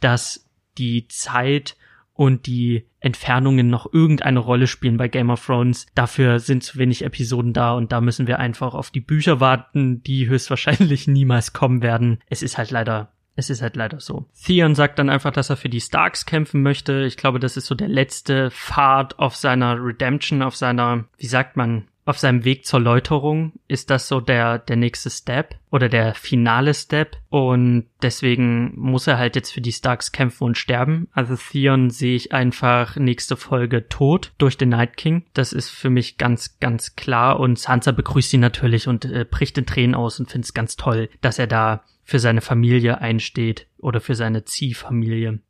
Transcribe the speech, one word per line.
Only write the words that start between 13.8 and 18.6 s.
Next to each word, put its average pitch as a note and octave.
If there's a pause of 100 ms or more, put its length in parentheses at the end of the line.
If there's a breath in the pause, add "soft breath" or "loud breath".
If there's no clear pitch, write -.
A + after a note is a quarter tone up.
so. - (180)
Theon E3+
sagt C#3+
dann C#3+
einfach, C#3
dass C#3
er C#3
für -
die A#2
Starks -
kämpfen D3+
möchte. C3+
Ich B2+
glaube, B2+
das B2+
ist C3+
so C#3
der G3+
letzte C3+
Pfad C3+